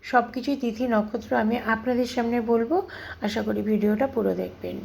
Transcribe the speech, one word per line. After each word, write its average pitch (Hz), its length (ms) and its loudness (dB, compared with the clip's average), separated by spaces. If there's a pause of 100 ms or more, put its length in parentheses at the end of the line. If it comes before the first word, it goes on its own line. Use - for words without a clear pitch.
সব 240 300 2
কিছুই 277 240 -2
তিথি 233 320 -2
নক্ষত্র 226 480 0
আমি 226 200 2 (100)
আপনাদের 233 400 0
সামনে 240 340 0
বলবো। 233 360 2 (460)
আশা 214 200 -2
করি 214 200 -2
ভিডিওটা 208 440 2
পুরো 208 280 2
দেখবেন। 185 500 -6